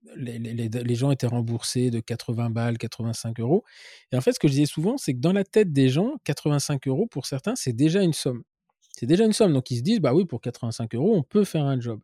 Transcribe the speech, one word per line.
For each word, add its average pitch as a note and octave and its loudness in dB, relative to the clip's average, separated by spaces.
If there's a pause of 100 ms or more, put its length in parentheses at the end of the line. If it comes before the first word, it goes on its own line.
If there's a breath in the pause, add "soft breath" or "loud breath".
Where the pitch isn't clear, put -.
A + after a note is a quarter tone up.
(160)
les, A#2+ -8
les, A#2 -8
les, A#2 -4
les A#2+ -2
gens C3+ 0
étaient C3 0
remboursés A#2+ 0
de A#2 -2
quatre-vingts A#2 -4
balles, A#2 -2
quatre-vingt-cinq A2+ -6
euros. C3+ 2 (480 loud breath)
Et B2 0
en B2+ 2
fait, B3 2
ce - -4
que D#3+ 4
je C#3 4
disais D3 4
souvent, F#3 -2
c'est C#3+ -4
que B2 -6
dans E3 2
la G3 2
tête G3+ 2
des C3+ 6
gens, G3 0
quatre-vingt-cinq D3 -2
euros C#3+ 0
pour - -8
certains, G3 -4
c'est - -4
déjà D#3+ 2
une E3+ 2
somme. B2 -4 (540)
C'est A#2 -6
déjà F3+ 4
une A3 4
somme. G3 4
Donc, C3 0
ils B2 -2
se A#2+ -4
disent : « G#3 2
Bah B2+ 4
oui, F#3 4
pour A#2+ -6
quatre-vingt-cinq A#2 -6
euros, F3+ 2
on D#3 2
peut G#3 2
faire D#3 -2
un C3+ 0
job. » A#2 -8